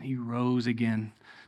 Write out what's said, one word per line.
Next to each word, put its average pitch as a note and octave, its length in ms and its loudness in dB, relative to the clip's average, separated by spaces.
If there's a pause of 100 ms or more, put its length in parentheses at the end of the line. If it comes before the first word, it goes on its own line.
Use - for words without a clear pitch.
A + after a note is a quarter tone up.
He C3+ 140 -4
rose B2 520 0
again A2+ 460 0 (340)